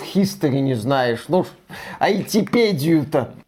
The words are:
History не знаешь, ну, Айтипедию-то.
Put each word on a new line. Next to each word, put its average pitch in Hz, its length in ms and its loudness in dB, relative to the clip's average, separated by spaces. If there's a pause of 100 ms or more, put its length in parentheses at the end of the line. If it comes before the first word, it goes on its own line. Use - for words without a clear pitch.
(160)
History 156 460 0
не 135 140 0
знаешь, 120 520 0
ну, 175 180 2 (540)
Айтипедию-то. 170 1300 0 (140)